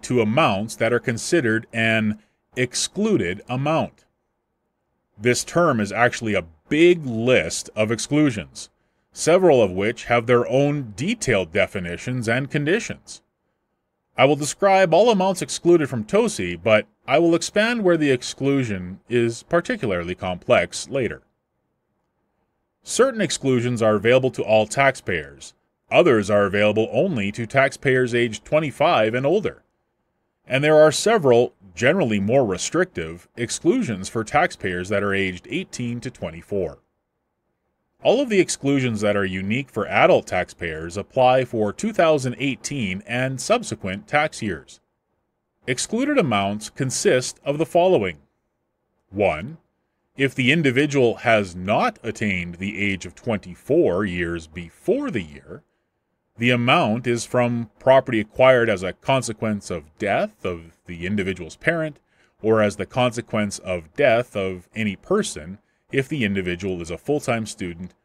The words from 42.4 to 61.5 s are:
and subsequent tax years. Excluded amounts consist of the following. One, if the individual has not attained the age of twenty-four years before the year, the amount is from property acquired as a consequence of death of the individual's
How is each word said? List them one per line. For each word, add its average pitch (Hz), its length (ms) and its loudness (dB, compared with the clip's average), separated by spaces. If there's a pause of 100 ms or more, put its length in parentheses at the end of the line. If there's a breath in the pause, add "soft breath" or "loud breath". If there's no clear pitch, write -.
and 131 320 -6
subsequent 107 680 -4
tax 147 340 -2
years. 85 400 -8 (840)
Excluded 269 520 -2
amounts 104 520 0
consist 131 760 -2
of 143 120 -4
the 160 80 0
following. 156 520 2 (920)
One, 98 480 -2 (600)
if 135 180 -2
the 127 160 2
individual 139 640 2
has 107 400 0
not 110 480 -2
attained 92 520 -6
the 95 220 -8
age 98 280 -4
of 87 100 -18
twenty-four 107 880 -2
years 85 440 -4
before 170 640 -6
the 117 140 -4
year, 76 400 -18 (760)
the 120 120 0
amount 120 580 0
is 120 180 -2
from 120 440 -2 (100)
property 131 400 4
acquired 123 500 4
as 95 140 -2
a 95 80 -4
consequence 117 800 -4
of 78 260 -10
death 131 480 -2
of 82 320 -10 (100)
the 87 180 -10
individual's 92 500 -4